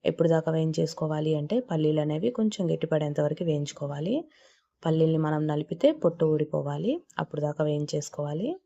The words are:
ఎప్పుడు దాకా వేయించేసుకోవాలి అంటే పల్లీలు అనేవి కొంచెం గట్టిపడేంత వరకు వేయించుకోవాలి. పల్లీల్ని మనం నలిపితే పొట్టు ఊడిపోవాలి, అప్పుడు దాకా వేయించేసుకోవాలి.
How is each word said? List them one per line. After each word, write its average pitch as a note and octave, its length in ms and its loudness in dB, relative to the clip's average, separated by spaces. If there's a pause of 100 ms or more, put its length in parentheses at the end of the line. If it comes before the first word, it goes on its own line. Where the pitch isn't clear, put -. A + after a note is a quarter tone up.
ఎప్పుడు E3 240 2
దాకా D#3+ 220 4
వేయించేసుకోవాలి D#3 840 0
అంటే D3 260 -2
పల్లీలు D#3 400 0
అనేవి D3+ 300 0
కొంచెం G#3+ 360 0
గట్టిపడేంత D#3 540 0
వరకు D3+ 220 0
వేయించుకోవాలి. D3 720 -2 (680)
పల్లీల్ని D#3+ 360 4
మనం D3+ 280 0
నలిపితే D#3 460 0
పొట్టు E3+ 320 0
ఊడిపోవాలి, D3+ 680 0 (240)
అప్పుడు D3+ 240 -4
దాకా D3 220 -2
వేయించేసుకోవాలి. D3 880 -2 (160)